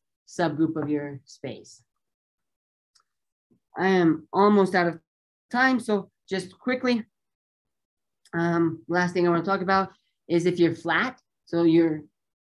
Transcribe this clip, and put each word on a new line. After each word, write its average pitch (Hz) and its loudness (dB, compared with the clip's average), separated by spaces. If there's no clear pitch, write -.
subgroup 160 -2
of 147 -6
your 143 -6
space. - -18
I 185 -2
am 175 2
almost 196 4
out 175 2
of 170 -6
time, 254 0
so 208 -4
just 190 -8
quickly, 247 -2
um, 170 -2
last 175 -2
thing 175 2
I 175 2
wanna 170 0
talk 190 -2
about 190 0
is 170 0
if 175 0
you're 170 4
flat, 170 -4
so 170 -2
your, 160 4